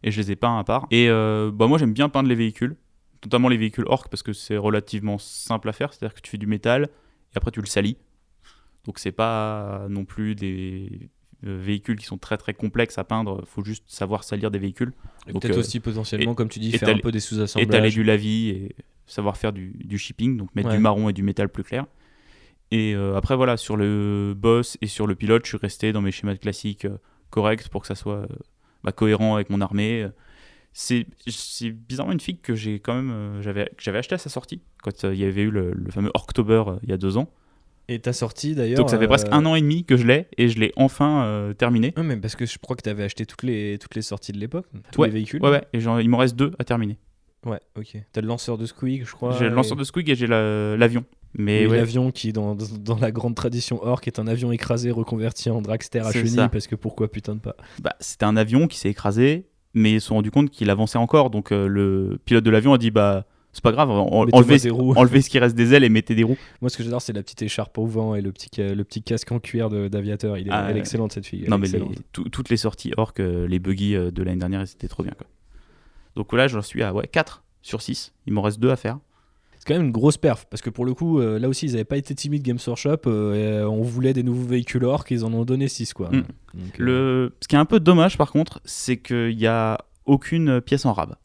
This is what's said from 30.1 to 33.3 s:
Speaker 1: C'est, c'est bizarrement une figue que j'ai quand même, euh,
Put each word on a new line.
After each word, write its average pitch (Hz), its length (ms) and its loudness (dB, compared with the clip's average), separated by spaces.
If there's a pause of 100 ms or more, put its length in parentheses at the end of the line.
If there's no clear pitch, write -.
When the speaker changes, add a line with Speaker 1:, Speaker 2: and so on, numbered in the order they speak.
Speaker 1:
C'est, - 340 -4 (180)
c'est - 460 -10
bizarrement 120 420 -8
une 170 60 -2
figue 180 220 -10
que 123 120 -6
j'ai 107 260 -4
quand 117 140 -6
même, 131 180 -4
euh, 104 300 -8